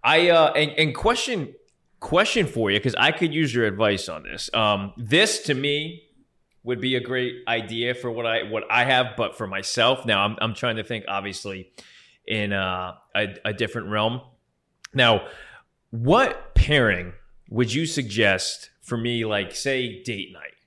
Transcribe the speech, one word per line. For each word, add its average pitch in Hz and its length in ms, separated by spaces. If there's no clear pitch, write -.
I, 165 260
uh, 160 220
and, 151 260
and 151 160
question, 226 580
question 196 480
for 113 240
you, 101 100
'cause 117 160
I 139 140
could 165 240
use 151 180
your 120 120
advice 104 440
on 78 140
this. - 320
Um, 101 440
this 156 460
to 151 100
me 147 480
would 123 180
be 131 160
a 123 40
great 123 360
idea 113 460
for 123 160
what 117 160
I, 113 180
what 107 260
I 120 140
have, 127 320
but 110 200
for 110 100
myself. 113 600
Now 101 180
I'm, 110 160
I'm 110 140
trying 117 220
to 107 80
think, 110 240
obviously, 98 600
in, 104 280
uh, 92 400
a, 98 200
a 107 80
different 104 360
realm. 110 340
Now, 117 320
what 151 640
pairing 104 580
would 110 220
you 156 140
suggest 107 840
for - 140
me, 117 300
like, 101 280
say, 127 500
date 98 280
night 76 220